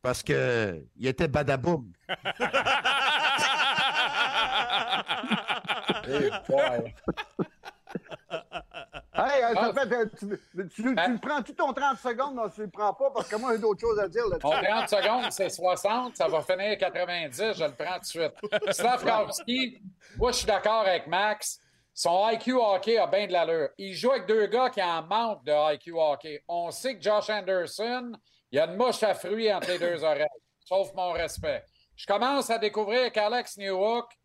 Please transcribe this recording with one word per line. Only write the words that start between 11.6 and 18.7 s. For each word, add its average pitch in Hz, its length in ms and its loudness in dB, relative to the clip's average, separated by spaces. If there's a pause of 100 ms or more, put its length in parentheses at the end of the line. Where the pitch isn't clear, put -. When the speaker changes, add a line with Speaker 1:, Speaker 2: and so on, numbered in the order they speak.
Speaker 3:
trente 269 240 0
secondes ? 262 380 -4
Non, 226 140 -4
tu 202 120 -12
le 214 80 -6
prends 202 240 0
pas 269 200 0
parce 214 140 -2
que 208 80 -4
moi, 240 180 0
j'ai 220 60 0
d'autres 214 220 2
choses 226 180 2
à 202 80 2
dire 208 200 0
là-dessus. 175 200 0
Speaker 2:
Mon 156 160 4
trente 208 260 2
secondes, 220 420 2
c'est 190 180 -2
soixante, 202 640 0
ça 170 140 0
va 151 120 2
finir 190 360 0
quatre-vingt-dix, 175 800 -2
je 160 80 -2
le 143 80 -2
prends 170 220 -4
tout 170 60 -10
de - 40 -20
suite. 160 280 -2 (380)